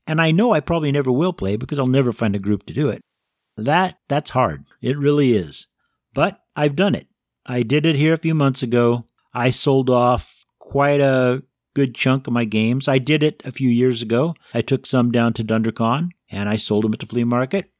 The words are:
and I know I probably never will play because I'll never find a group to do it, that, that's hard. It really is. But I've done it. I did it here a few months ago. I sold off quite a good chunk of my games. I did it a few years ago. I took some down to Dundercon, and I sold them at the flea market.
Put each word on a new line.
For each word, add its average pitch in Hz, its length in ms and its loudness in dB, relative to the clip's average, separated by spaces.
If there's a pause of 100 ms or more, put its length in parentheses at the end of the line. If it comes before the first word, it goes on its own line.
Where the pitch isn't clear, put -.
and 156 140 -2
I 160 100 2
know 208 220 2
I 156 80 2
probably 156 320 -2
never 139 180 0
will 165 220 0
play 98 240 -4
because 131 200 -6
I'll 131 120 0
never 127 240 2
find 104 240 -2
a - 20 -2
group 98 280 -2
to 82 60 -12
do 120 160 -2
it, 98 120 -4 (560)
that, 160 420 0 (100)
that's 143 220 -4
hard. 123 340 -2 (160)
It 131 160 -4
really 143 380 2
is. 85 320 -4 (480)
But 175 260 -2 (140)
I've 147 220 0
done 180 180 2
it. - 140 -8 (360)
I 123 200 -2
did 143 200 0
it 160 120 2
here 151 160 2
a 165 40 0
few 160 160 -2
months 139 300 0
ago. 120 400 2 (320)
I 123 160 0
sold 135 400 2
off 123 560 0 (140)
quite 143 400 0
a 131 420 2 (320)
good 135 220 0
chunk 131 320 0
of 123 40 -2
my 120 120 0
games. 110 420 0
I 135 120 2
did 147 260 0
it 151 200 -2
a - 60 -10
few 131 180 -2
years 120 340 2
ago. 123 340 0 (180)
I 120 80 0
took - 240 -2
some 120 240 2
down 117 220 2
to 113 120 -4
Dundercon, 113 640 -2 (200)
and 101 180 -6
I 107 60 -2
sold 107 300 0
them 107 80 0
at - 80 -6
the 113 60 -10
flea 117 180 -2
market. 123 560 -2